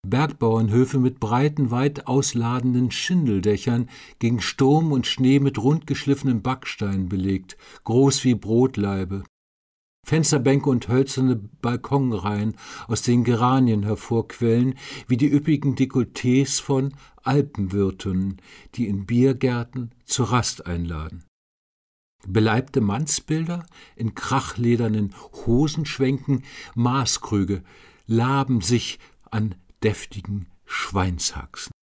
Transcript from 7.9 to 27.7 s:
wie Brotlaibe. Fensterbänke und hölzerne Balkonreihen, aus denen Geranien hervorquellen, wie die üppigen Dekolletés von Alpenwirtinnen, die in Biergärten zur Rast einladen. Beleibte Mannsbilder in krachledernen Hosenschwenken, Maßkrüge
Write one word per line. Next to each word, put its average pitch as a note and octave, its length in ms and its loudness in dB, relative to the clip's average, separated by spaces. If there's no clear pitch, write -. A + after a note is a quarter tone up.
wie B2 100 4
Brotlaibe. G2 880 0
Fensterbänke C#3+ 680 2
und A#2+ 160 0
hölzerne C3 480 2
Balkonreihen, G#2+ 1200 -2
aus A2+ 160 -2
denen A#2+ 200 4
Geranien A#2+ 600 2
hervorquellen, A#2 880 0
wie B2+ 100 2
die C#3+ 140 2
üppigen D3 440 2
Dekolletés C3 840 0
von C#3 360 -2
Alpenwirtinnen, G2 1200 -2
die A#2 140 -2
in G2 180 -4
Biergärten B2 840 0
zur A#2 260 -2
Rast - 340 -2
einladen. E2+ 600 -8
Beleibte A2 560 2
Mannsbilder D#3 840 -2
in A2+ 200 -6
krachledernen A2+ 1000 0
Hosenschwenken, C3+ 960 0
Maßkrüge A2 880 0